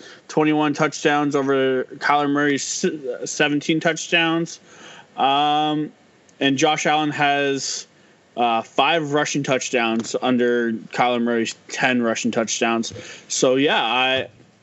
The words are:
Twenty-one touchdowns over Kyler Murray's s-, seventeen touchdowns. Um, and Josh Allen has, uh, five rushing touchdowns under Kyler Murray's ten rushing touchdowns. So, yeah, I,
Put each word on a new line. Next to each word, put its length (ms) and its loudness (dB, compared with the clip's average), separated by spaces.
Twenty-one 460 2
touchdowns 600 0
over 500 0
Kyler 340 0
Murray's 560 -2
s-, 440 -6
seventeen 500 0
touchdowns. 800 -2
Um, 760 0
and 180 2
Josh 280 2
Allen 260 2
has, 760 -2
uh, 260 2
five 520 0
rushing 300 0
touchdowns 760 0
under 520 2
Kyler 480 -2
Murray's 340 0
ten 320 0
rushing 300 0
touchdowns. 600 -2
So, 260 2
yeah, 260 2
I, 460 0